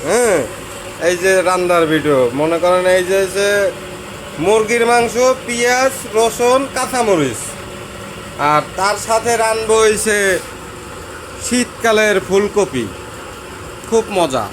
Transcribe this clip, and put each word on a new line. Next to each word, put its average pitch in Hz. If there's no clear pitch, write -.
হ্যাঁ, 202
এই 180
যে 190
রান্নার 180
ভিডিও, 147
মনে 160
করেন 180
এই 185
যে, 190
যে 196
মুরগির 220
মাংস, 233
পেঁয়াজ, 247
রসুন, 240
কাঁচামরিচ, 208
আর 147
তার 202
সাথে 220
রানবো 220
হইছে 214
শীতকালের 214
ফুলকপি, 196
খুব 226
মজা। 139